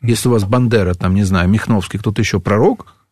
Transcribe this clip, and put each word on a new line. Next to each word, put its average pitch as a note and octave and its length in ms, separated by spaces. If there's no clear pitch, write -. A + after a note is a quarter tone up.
если A#2 280
у - 40
вас A2 100
Бандера, A2 500
там, F2+ 220
не G2+ 80
знаю, F#2 260
Михновский, G#2 500
кто-то A2 220
еще G2+ 180
пророк, B2 540